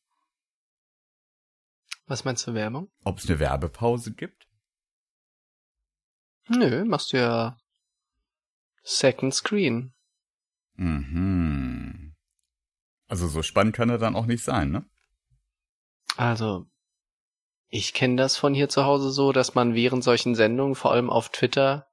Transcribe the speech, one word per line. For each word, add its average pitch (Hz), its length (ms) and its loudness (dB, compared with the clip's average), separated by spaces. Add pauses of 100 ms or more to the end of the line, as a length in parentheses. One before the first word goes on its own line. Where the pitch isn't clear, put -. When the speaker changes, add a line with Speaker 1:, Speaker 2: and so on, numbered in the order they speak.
(2000)
Speaker 1:
Was - 180 -8
meinst 127 240 -4
du, 127 60 -6
Werbung? 113 360 -6 (140)
Speaker 2:
Ob's - 240 -6
eine 80 120 0
Werbepause 98 760 -2
gibt? - 340 -16 (2000)
Speaker 1:
Nö, 196 380 2
machst 196 260 -2
du 135 60 2
ja 117 400 2 (1300)
Second 131 500 0
Screen. 131 600 -2 (840)
Speaker 2:
Mhm. 76 1400 -4 (960)
Also 87 180 -2
so 78 160 -4
spannend 104 320 2
kann 117 140 0
er 120 80 0
dann 110 180 0
auch 113 100 -2
nicht 120 200 -2
sein, 95 260 0
ne? 92 140 -4 (1300)
Speaker 1:
Also, 113 500 -2 (1040)
ich - 260 -6
kenn 127 220 2
das 131 220 0
von 143 160 2
hier 139 160 2
zu 139 160 2
Hause 139 260 2
so, 139 220 4
dass 127 220 2
man 120 200 2
während 123 300 2
solchen 120 300 4
Sendungen, 123 400 2
vor - 180 0
allem 120 160 2
auf 117 200 0
Twitter, 139 640 0